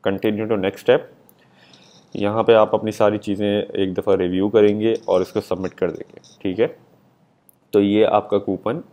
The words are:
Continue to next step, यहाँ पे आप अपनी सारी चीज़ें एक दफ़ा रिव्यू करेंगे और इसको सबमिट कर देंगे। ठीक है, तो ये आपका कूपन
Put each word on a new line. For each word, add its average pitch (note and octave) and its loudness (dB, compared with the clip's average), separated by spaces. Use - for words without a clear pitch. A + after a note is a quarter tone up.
Continue G#2+ -2
to G2 -2
next - -6
step, B2 4
यहाँ G#2 -2
पे A#2 4
आप G#2+ 6
अपनी G#2+ -2
सारी G#2 0
चीज़ें G2+ -2
एक F#2+ -4
दफ़ा G2 -2
रिव्यू F#2 0
करेंगे G#2+ 2
और F#2 2
इसको G2+ -4
सबमिट F#2 -6
कर F2+ -4
देंगे। - -16
ठीक F#2 -6
है, - -2
तो G#2 6
ये G2+ 4
आपका G2+ 2
कूपन G2+ -4